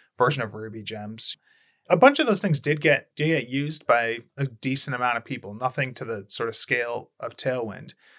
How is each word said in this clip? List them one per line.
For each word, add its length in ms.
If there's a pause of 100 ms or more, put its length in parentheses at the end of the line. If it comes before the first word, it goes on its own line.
(180)
version 240
of 140
Ruby 280
Gems. 540 (520)
A 60
bunch 240
of 60
those 160
things 180
did 220
get, 340
did 120
get 220
used 360
by 340 (160)
a 100
decent 500
amount 220
of 60
people, 300
nothing 400
to 120
the 220
sort 220
of 60
scale 640
of 180
Tailwind. 560 (260)